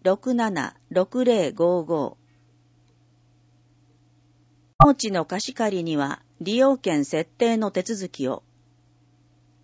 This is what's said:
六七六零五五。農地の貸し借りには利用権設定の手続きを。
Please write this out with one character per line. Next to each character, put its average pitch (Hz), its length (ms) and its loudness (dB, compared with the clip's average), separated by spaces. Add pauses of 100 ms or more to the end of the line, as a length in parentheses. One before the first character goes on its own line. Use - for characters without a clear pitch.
六 202 320 0
七 202 400 -2 (160)
六 190 340 0
零 214 280 2
五 175 320 0
五。 151 320 -4 (2750)
農 285 120 8
地 214 160 -4
の 170 120 0
貸 202 280 -6
し - 20 -14
借 208 240 -2
り 170 60 -4
に 160 120 -2
は 143 240 -2 (200)
利 196 160 -4
用 269 200 4
権 151 280 -2
設 160 260 -4
定 233 260 0
の 214 140 -2
手 185 120 -2
続 196 260 -8
き - 180 -6
を。 127 160 -6 (1200)